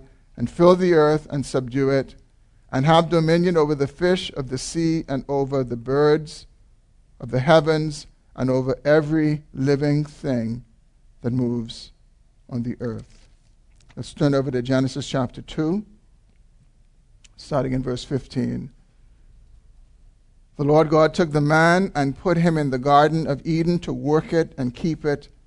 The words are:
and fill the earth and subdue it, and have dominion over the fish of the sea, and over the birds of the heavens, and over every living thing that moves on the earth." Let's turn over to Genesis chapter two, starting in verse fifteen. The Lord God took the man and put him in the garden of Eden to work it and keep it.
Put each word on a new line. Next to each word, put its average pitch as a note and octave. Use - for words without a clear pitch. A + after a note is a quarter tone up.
and A#2+
fill F3
the F3
earth D3+
and C#3
subdue C3
it, C3+
and C3
have E3
dominion E3+
over D3+
the C#3
fish F3+
of C3
the B2+
sea, E3
and C3
over C#3
the A#2+
birds D3
of A#2+
the B2
heavens, D#3
and B2+
over C3
every D3+
living C#3+
thing B2
that A#2+
moves A#2+
on A#2+
the A#2
earth." A#2
Let's -
turn C#3+
over C3+
to B2+
Genesis C3
chapter B2+
two, E3
starting C3
in C3
verse B2+
fifteen. B2
The C#3+
Lord D3+
God D#3
took E3+
the D3+
man E3
and C#3
put F3+
him E3
in C#3+
the C3
garden C#3+
of C#3
Eden E3
to E3
work D3
it E3
and B2
keep D#3
it. C#3+